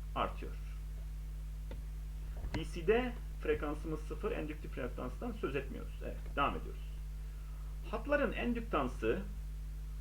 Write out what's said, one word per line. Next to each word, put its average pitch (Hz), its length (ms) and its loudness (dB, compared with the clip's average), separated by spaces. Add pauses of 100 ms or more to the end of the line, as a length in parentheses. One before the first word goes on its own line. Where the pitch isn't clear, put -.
(160)
artıyor. - 360 2 (2000)
D 160 100 2
C'de 220 480 4 (280)
frekansımız 151 580 2
sıfır, 160 320 0
endüktif 151 460 -2
reaktanstan 127 540 -2
söz 143 240 0
etmiyoruz. - 480 -2
Evet, - 140 -2 (180)
devam 131 200 4
ediyoruz. 82 260 -4 (1120)
Hatların 269 420 4
endüktansı, 160 880 2 (800)